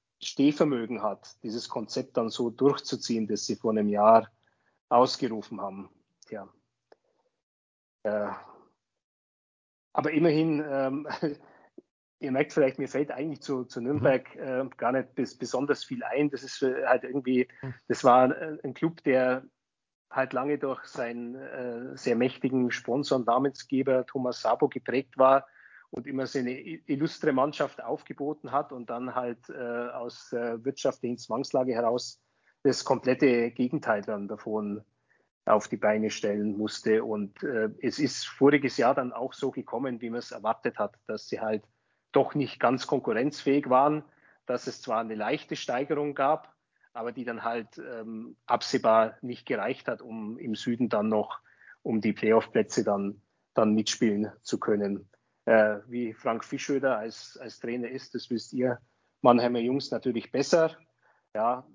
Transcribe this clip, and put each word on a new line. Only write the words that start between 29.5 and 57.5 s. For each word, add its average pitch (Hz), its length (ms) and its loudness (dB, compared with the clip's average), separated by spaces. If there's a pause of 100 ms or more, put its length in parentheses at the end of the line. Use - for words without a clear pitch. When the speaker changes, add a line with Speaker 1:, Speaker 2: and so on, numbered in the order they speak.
Speaker 1:
äh, 120 400 -6
aus, 120 420 -10
äh, 117 320 -4
wirtschaftlichen 127 540 -2
Zwangslage 127 560 -2
heraus 117 480 -2 (400)
das 131 240 4
komplette 127 640 4
Gegenteil 120 500 0
dann 101 260 -6
davon 107 560 -6 (640)
auf 107 220 4
die - 80 -4
Beine 107 320 2
stellen 104 480 -2
musste. 110 480 0
Und, 104 380 -6
äh, 113 260 -2 (140)
es 123 160 -2
ist 143 280 -4
voriges 139 520 4
Jahr 127 160 4
dann 123 180 -4
auch 117 220 -8
so 135 160 -4
gekommen, 123 500 -6
wie 120 80 -8
man 117 120 -6
es - 100 -14
erwartet 113 480 -4
hat, 104 180 -4 (100)
dass 107 220 -8
sie 107 100 -6
halt 107 260 -4 (480)
doch 139 220 4
nicht 135 260 -2
ganz - 260 2
konkurrenzfähig 139 800 0
waren, 143 360 4 (420)
dass 123 220 -4
es 117 120 -12
zwar 113 200 -2
eine 110 160 -6
leichte 123 400 -4
Steigerung 143 580 -2
gab, 143 400 0 (400)
aber 117 180 -8
die 123 120 -8
dann 113 200 -8
halt, 117 320 -6
ähm, 117 600 -12 (100)
absehbar 110 760 4
nicht 120 240 -10
gereicht 120 420 -4
hat, 117 140 -6
um 113 380 -10
im 113 160 -4
Süden 117 340 -2
dann 107 220 0
noch 107 300 0 (420)
um 110 180 0
die 104 140 0
Playoff-Plätze 110 680 2
dann, 101 380 -2 (320)
dann 107 220 4
mitspielen 107 640 0
zu - 180 -4
können. 101 520 -2 (340)
Äh, 107 440 4
wie 120 260 -6
Frank 113 280 -4
Fischöder 135 540 -2
als, 110 400 -10
als 120 240 -16